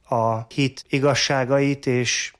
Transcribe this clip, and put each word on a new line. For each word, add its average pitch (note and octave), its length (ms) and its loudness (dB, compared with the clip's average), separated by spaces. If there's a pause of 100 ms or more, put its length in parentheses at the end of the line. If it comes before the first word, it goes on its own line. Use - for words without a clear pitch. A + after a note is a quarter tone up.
a A2+ 400 0
hit - 400 -2
igazságait C#3 1000 0
és B2 540 -2